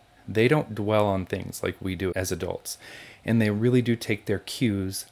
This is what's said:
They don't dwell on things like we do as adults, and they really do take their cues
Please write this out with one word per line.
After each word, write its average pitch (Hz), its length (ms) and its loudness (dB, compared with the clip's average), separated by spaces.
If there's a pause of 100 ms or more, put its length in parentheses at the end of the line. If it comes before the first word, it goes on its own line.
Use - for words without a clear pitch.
(260)
They 107 220 4
don't 143 260 2
dwell 104 320 2
on 95 200 0
things - 360 -8
like 92 200 -2
we 92 140 -4
do 90 200 -2
as 92 160 -2
adults, 90 460 -6 (480)
and 113 160 2
they 107 80 4
really 120 320 4
do 113 160 2
take - 280 -4
their 98 140 0
cues 98 720 -2